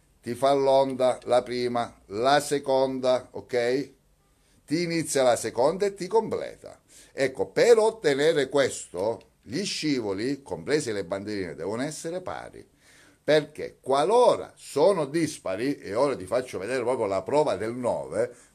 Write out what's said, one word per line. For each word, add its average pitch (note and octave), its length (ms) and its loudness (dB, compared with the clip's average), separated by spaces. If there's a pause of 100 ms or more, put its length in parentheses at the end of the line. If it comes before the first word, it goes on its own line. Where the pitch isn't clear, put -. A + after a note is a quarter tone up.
(220)
ti A#2 140 -6
fa C3+ 180 2
l'onda, C3+ 680 4
la A#2+ 180 4
prima, A#2+ 640 -4
la B2+ 320 2
seconda, C3 920 0
ok? B2 600 -2 (760)
Ti E3 180 -2
inizia E3 400 0
la A#2+ 120 6
seconda C#3 520 0
e G3 80 -4
ti E3+ 100 -8
completa. F2+ 720 -4 (320)
Ecco, C3+ 360 -2
per A3 320 6
ottenere D3+ 720 2
questo, A2 720 -2 (260)
gli A#2+ 160 -4
scivoli, B2+ 800 -4
compresi A2+ 480 -4
le G2+ 140 -4
bandierine, G2 500 -6
devono G2 260 -6
essere E3 380 -8
pari, A#1+ 480 -12 (560)
perché C#3+ 560 0
qualora D3+ 800 2
sono E3 480 2
dispari, C3+ 720 -4
e F#2 180 -10
ora C3 220 0
ti F#2 80 -12
faccio G#2 340 -4
vedere A#2+ 240 -4
proprio A#2 220 -2
la G2 160 -2
prova C3+ 340 0
del G#2+ 180 -6
nove, G#2+ 600 -4 (220)